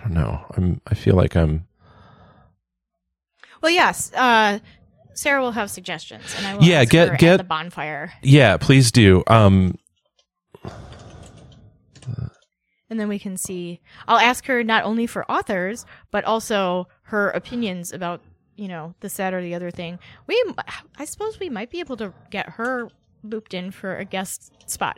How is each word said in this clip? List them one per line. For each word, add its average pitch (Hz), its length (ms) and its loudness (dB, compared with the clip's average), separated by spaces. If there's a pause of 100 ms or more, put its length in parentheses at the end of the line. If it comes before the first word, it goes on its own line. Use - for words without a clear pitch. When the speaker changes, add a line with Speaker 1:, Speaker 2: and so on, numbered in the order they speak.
Speaker 1:
don't 107 120 -6
know. 73 300 -2 (120)
I'm, 90 300 0
I - 80 -4
feel 101 200 2
like 90 220 2
I'm 80 300 0 (2000)
Speaker 2:
Well, 320 100 2
yes. 254 420 0
Uh, 220 440 2 (560)
Sarah 285 260 -2
will 247 120 -4
have 202 180 -6
suggestions, 160 640 -14
and 196 100 -8
I 196 80 -8
will - 100 4
Speaker 1:
Yeah, 165 180 6
Speaker 2:
ask 117 80 2
Speaker 1:
get, 165 200 6
Speaker 2:
her - 60 -2
Speaker 1:
get 165 180 8
Speaker 2:
at - 40 6
the 185 60 -8
bonfire. 156 680 -10 (100)
Speaker 1:
Yeah, 135 340 8
please 135 360 4
do. 95 340 8
Um, 95 500 6 (3250)
Speaker 2:
And 226 80 -6
then 208 100 -4
we 202 100 -4
can 190 180 -12
see. 175 440 -10 (260)
I'll 233 120 4
ask 240 280 2
her 240 180 0
not 220 200 0
only 226 220 -2
for - 240 -8
authors, 226 540 -6 (260)
but 208 140 -4
also 196 640 -2 (140)
her 202 260 -2
opinions 185 640 -6
about, 175 300 -8 (340)
you 208 100 -12
know, 170 340 -14
this, - 180 -12
that, 185 160 -4
or 180 80 -6
the 175 120 -8
other 175 160 -8
thing. 175 280 -12 (280)
We, 453 220 0
m-, - 60 -10 (440)
I 285 60 -10
suppose 427 340 -10
we 359 120 -10
might 220 200 -10
be 349 100 -10
able 262 180 -10
to 202 160 -10 (160)
get 185 200 -10
her 240 380 -8 (340)
looped 220 300 -12
in 185 200 -10
for 185 260 -10
a 196 80 -10
guest - 640 -12
spot - 280 -8